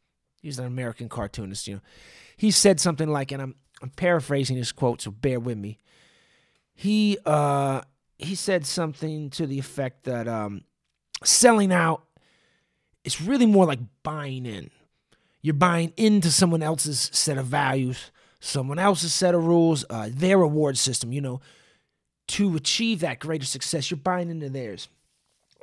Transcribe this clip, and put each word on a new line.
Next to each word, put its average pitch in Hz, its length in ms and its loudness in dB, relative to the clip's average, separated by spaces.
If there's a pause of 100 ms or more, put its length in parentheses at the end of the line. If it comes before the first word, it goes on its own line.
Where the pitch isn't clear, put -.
(420)
he's 143 160 -10
an 127 60 -8
American 123 440 -8
cartoonist, 101 600 -10
you 98 60 -8
know. 95 60 -12 (560)
He 214 140 2
said 185 300 6
something 156 280 -2
like, 139 220 -4
and 135 100 -10
I'm, 135 140 -12 (280)
I'm 131 80 -12
paraphrasing 139 640 0
his 120 160 -4
quote, - 300 -2
so 104 80 -10
bear 123 280 -2
with 117 200 -6
me. 104 200 -10 (960)
He, 208 500 2
uh, 143 580 0 (360)
he 185 160 -8
said 175 320 -2
something 156 640 -6
to 160 160 -6
the 135 120 -4
effect 131 460 -8
that, 120 220 -6
um, 107 360 -6 (600)
selling 220 480 6
out 165 320 0 (1040)
is - 160 -6
really 240 260 4
more 196 200 8
like 135 140 0 (220)
buying 139 440 -8
in. 104 240 -12 (720)
You're 151 140 0
buying 170 420 2
into 208 340 6
someone 165 320 4
else's 151 500 -2
set 139 260 0
of 131 80 -4
values, 131 640 -2 (300)
someone 139 380 -4
else's 170 340 2
set 180 220 2
of 165 120 2
rules, 165 440 4
uh, 110 200 -8
their 180 280 4
reward 151 400 2
system, 120 340 -2
you 143 80 -4
know. 131 200 -6 (880)
To 196 280 0
achieve 220 440 -2
that 143 200 -4
greater 151 260 -6
success, 139 440 -4
you're 160 80 -4
buying 175 320 -4
into 156 180 -8
theirs. 123 400 -10 (760)